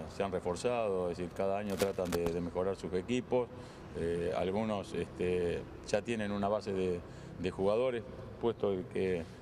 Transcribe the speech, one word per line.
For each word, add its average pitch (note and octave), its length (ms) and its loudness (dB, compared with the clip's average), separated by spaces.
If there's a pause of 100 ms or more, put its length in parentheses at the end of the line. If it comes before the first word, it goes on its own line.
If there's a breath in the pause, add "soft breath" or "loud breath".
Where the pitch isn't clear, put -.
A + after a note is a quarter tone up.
(160)
se - 60 0
han G2 100 0
reforzado, F#2 760 2
es E2+ 80 -2
decir, F2 180 -4
cada G2 220 2
año G#2 180 -2
tratan F#2+ 360 2
de, F2 140 2
de E2+ 140 2
mejorar F2+ 360 0
sus F2+ 180 -4
equipos. A#2+ 540 2 (500 loud breath)
Eh, E2+ 400 0
algunos, G2 560 0
este, F2 720 0 (240)
ya G#2 160 2
tienen G#2+ 280 0
una G2+ 180 2
base G#2 220 0
de, F#2 280 2 (400 loud breath)
de F#2 120 0
jugadores, A2+ 520 2 (360)
puesto G#2+ 360 2 (180)
que F#2 300 2 (180 loud breath)